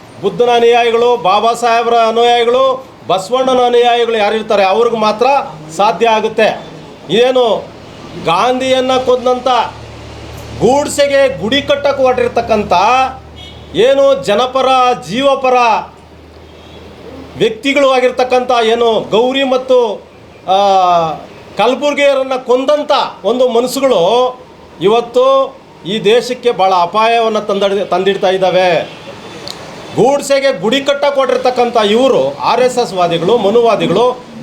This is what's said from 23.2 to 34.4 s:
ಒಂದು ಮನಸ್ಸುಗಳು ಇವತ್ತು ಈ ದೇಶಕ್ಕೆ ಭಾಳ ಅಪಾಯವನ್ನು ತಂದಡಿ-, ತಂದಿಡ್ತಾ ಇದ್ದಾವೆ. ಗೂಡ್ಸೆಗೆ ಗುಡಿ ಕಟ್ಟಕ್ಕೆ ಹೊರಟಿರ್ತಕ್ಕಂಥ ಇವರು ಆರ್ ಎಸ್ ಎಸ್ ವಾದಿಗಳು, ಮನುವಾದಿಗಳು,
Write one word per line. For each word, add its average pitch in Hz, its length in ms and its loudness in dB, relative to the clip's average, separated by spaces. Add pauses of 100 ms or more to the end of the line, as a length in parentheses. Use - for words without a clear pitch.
ಒಂದು 247 260 0
ಮನಸ್ಸುಗಳು 247 880 0 (420)
ಇವತ್ತು 247 760 0 (280)
ಈ 208 140 -6
ದೇಶಕ್ಕೆ 240 520 0
ಭಾಳ 190 300 0
ಅಪಾಯವನ್ನು 220 600 0
ತಂದಡಿ-, 202 440 -2
ತಂದಿಡ್ತಾ 190 440 0
ಇದ್ದಾವೆ. 185 540 2 (1120)
ಗೂಡ್ಸೆಗೆ 269 640 0
ಗುಡಿ 226 200 0
ಕಟ್ಟಕ್ಕೆ 285 380 0
ಹೊರಟಿರ್ತಕ್ಕಂಥ 247 580 0
ಇವರು 208 600 2
ಆರ್ 190 240 0
ಎಸ್ 254 160 0
ಎಸ್ 233 160 -2
ವಾದಿಗಳು, 175 440 0
ಮನುವಾದಿಗಳು, 226 840 2 (220)